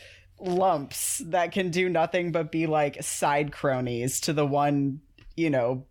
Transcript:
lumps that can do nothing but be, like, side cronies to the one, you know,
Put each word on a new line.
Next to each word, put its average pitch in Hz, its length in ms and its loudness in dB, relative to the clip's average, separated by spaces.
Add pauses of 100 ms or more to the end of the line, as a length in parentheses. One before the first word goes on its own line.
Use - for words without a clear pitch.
(400)
lumps 180 880 0
that 170 260 0
can 185 200 0
do 185 180 2
nothing 170 420 0
but 160 200 -2
be, 160 160 0
like, 151 340 0
side 147 500 0
cronies 127 680 -2
to 165 120 -2
the 147 120 2
one, 143 560 0 (340)
you 165 140 0
know, 131 420 0